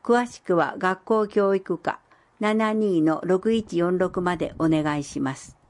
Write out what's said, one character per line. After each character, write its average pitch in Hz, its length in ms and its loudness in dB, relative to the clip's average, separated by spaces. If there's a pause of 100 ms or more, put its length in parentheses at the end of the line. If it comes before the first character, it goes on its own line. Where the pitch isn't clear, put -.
詳 240 260 2
し - 140 -18
く 185 140 0
は 151 220 0
学 185 260 -2
校 220 240 0
教 202 280 2
育 190 220 -4
課 - 220 -6 (400)
七 214 320 0
二 208 300 2
の 156 240 2
六 185 260 2
一 220 260 -2
四 175 200 2
六 180 240 -2
ま 180 160 -2
で - 220 -6
お 160 100 2
願 156 280 0
い 147 60 -4
し 147 160 -10
ま 135 160 -2
す。 - 220 -20 (120)